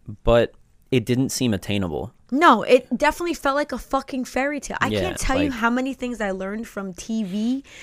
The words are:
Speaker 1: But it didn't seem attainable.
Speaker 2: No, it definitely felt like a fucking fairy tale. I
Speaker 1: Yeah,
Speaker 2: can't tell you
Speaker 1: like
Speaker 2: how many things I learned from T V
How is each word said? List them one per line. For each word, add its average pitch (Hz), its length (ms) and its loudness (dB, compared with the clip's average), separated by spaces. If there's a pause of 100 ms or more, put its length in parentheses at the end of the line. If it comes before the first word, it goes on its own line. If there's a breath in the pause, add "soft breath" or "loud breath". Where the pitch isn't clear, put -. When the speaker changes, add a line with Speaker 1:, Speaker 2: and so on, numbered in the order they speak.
(260)
Speaker 1:
But 117 280 4 (380)
it 123 140 2
didn't 123 240 2
seem 120 240 0
attainable. 95 600 -4 (160)
Speaker 2:
No, 269 340 6
it 254 320 4
definitely 302 400 0
felt 277 200 -2
like 294 160 -2
a 247 60 -6
fucking 262 480 -4
fairy 277 340 -2
tale. - 220 -10
I - 80 0
Speaker 1:
Yeah, 208 100 0
Speaker 2:
can't 185 180 -2
tell 269 240 0
you 285 80 2
Speaker 1:
like 247 100 -6
Speaker 2:
how 233 100 2
many 254 240 0
things 247 280 -8
I 202 100 -2
learned 196 360 -6
from 196 260 -10
T 220 300 -4
V 214 400 -2 (200 loud breath)